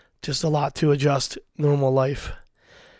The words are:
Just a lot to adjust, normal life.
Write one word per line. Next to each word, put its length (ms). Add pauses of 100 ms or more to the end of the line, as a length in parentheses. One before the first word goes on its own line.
(220)
Just 220
a 40
lot 280
to 160
adjust, 440 (220)
normal 340
life. 400 (680)